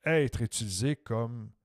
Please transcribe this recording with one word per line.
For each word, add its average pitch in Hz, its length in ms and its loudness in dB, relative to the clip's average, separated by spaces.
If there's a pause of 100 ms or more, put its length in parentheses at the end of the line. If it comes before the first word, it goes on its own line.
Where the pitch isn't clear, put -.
être 151 360 4
utilisée 113 560 -2
comme 113 540 -4 (140)